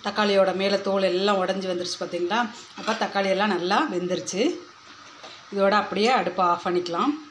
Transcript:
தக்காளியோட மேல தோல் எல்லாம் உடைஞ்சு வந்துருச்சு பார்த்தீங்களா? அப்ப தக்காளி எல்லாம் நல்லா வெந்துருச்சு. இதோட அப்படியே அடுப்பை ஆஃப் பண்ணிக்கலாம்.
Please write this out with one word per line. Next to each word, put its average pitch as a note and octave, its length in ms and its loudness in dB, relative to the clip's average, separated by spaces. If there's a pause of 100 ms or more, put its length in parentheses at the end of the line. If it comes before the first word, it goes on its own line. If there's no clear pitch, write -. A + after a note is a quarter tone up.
தக்காளியோட G3+ 460 4 (100)
மேல G3 140 2 (120)
தோல் G3 220 2
எல்லாம் G3 320 2
உடைஞ்சு F#3+ 280 -2
வந்துருச்சு F3 300 -6
பார்த்தீங்களா? F3 400 -2 (400)
அப்ப G#3+ 220 -2
தக்காளி G3 340 0
எல்லாம் G3+ 200 2
நல்லா F3+ 220 0 (160)
வெந்துருச்சு. F3+ 480 -2 (1120)
இதோட G3 200 4 (100)
அப்படியே G3+ 260 0 (120)
அடுப்பை F3+ 300 0
ஆஃப் E3+ 160 -2
பண்ணிக்கலாம். F3 460 0 (180)